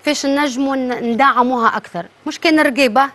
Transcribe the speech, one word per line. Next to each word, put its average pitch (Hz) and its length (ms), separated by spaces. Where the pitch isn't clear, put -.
فاش 294 220
نجموا 277 500
ن-، 247 380
ندعموها 247 640
أكثر؟ 175 280
مش 302 120
كان 311 200
رقيبة 269 540